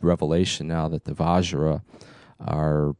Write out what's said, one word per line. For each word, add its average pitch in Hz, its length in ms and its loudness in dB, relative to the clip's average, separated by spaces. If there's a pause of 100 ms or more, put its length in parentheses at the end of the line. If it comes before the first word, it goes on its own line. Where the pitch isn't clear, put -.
revelation 82 680 0
now 80 200 -2
that 78 180 -4
the 76 80 -6
Vajra 80 640 2 (580)
are 76 600 0